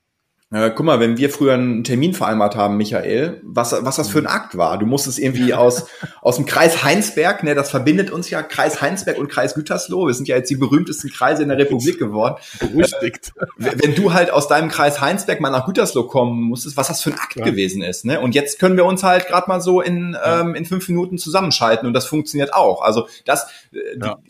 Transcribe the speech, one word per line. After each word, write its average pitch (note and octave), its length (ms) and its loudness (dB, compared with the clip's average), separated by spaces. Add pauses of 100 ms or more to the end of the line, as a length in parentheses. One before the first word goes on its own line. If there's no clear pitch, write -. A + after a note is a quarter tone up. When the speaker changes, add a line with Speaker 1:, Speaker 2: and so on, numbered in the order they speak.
(500)
Speaker 1:
äh, A2 240 2
guck D3+ 120 -2
mal, C3+ 160 4
wenn A#2 160 2
wir C#3 120 2
früher C3+ 260 2
einen B2 280 0
Termin C3 300 0
vereinbart G#2 420 0
haben, G#2 220 0
Michael, G#2+ 640 -2
was, - 300 -2 (100)
was B2+ 140 -4
das D#3 100 -2
für D3+ 120 0
ein - 40 2
Speaker 2:
Mhm. - 60 -4
Speaker 1:
Akt - 280 -4
war. E2+ 200 2
Du G#2+ 80 -2
musstest C3+ 340 -2
irgendwie B2 340 0
Speaker 2:
<laughs> - 0 -
Speaker 1:
aus, B2 340 4 (340)
aus - 160 2
dem C#3+ 80 0
Kreis E3 400 2
Heinsberg, F3+ 580 2
ne, D3 100 2
das C#3 160 0
verbindet D#3 420 2
uns F3 180 -8
ja, E3 140 -4
Kreis - 380 -2
Heinsberg E3+ 360 -2
und C#3 100 -4
Kreis - 280 -2
Gütersloh. F3+ 520 -4
Wir A#3+ 60 2
sind D3+ 160 -6
ja B2+ 80 2
jetzt B2 120 -2
die C#3 60 -2
berühmtesten C#3 540 0
Kreise D3 340 0
in C#3+ 60 0
der C3+ 80 0
Republik C#3+ 420 2
geworden. A2+ 360 -2 (260)
Speaker 2:
Berüchtigt. - 720 -2
Speaker 1:
Äh, - 100 -10 (120)
w-, A2+ 140 -2 (120)
wenn D3 120 4
du F#3+ 180 2
halt F3 180 4
aus C#3 160 2
deinem D#3 220 2
Kreis D3 320 0
Heinsberg F3 400 -2
mal C3+ 80 0
nach C3 160 0
Gütersloh C#3 420 0
kommen A#2+ 360 0
musstest, B2+ 340 -4
was C3+ 100 0
das E3 160 -6
für D#3 80 -2
ein - 80 -6
Akt - 160 -10
Speaker 2:
Ja. A2+ 80 -6
Speaker 1:
gewesen F#2+ 380 0
ist, F2+ 240 -6
ne? C#3 160 -2
Und B2 120 0
jetzt C#3+ 240 0
können F#3 200 4
wir F3+ 80 6
uns F#3 180 0
halt F#3 240 4
grad F3+ 220 0
mal F#3 100 0
so F3+ 220 2
in, F3 320 -2
Speaker 2:
Ja. E3 260 0
Speaker 1:
ähm, E3+ 160 -2
in D3 80 -6
fünf F3+ 240 -4
Minuten F3+ 300 -2
zusammenschalten C#3 680 2
und A#2+ 80 0
das B2 120 0
funktioniert D3 480 -2
auch. A2 280 4
Also A2 280 2 (160)
das, C#3+ 220 0 (260)
äh, - 240 -10
die, A2 80 -6
Speaker 2:
Ja. G#2 120 -6 (120)